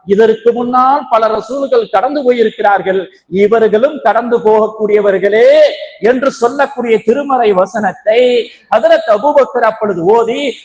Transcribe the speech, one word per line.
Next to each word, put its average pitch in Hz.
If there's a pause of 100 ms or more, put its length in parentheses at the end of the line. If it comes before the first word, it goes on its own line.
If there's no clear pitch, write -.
இதற்கு 220
முன்னால் 254
பல 226
ரசூல்கள் 254
கடந்து 262
போயிருக்கிறார்கள், 202 (240)
இவர்களும் 220
கடந்து 233
போகக்கூடியவர்களே 214 (380)
என்று 247
சொல்லக்கூடிய 240
திருமறை 247
வசனத்தை 214 (260)
ஹதரத் 320
அபூபக்கர் 247
அப்பொழுது 202
ஓதி, 233 (120)